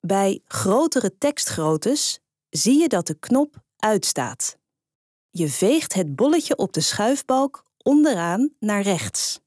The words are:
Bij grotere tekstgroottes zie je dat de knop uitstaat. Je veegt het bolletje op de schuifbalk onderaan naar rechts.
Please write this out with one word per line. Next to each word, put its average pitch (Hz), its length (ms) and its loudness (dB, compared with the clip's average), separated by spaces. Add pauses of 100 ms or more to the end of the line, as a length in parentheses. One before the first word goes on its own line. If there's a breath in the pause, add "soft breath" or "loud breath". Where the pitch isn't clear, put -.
Bij 196 440 0
grotere 214 720 0
tekstgroottes 202 1000 -2 (300)
zie 262 320 2
je 330 80 4
dat 185 180 0
de 156 120 -6
knop 285 440 0 (140)
uitstaat. 143 800 -2 (720)
Je 165 180 -2
veegt 240 440 0
het 151 240 -2
bolletje 294 400 2
op - 160 -4
de - 80 -2
schuifbalk 262 840 -2 (180)
onderaan 254 760 2
naar 208 240 -2
rechts. - 640 -4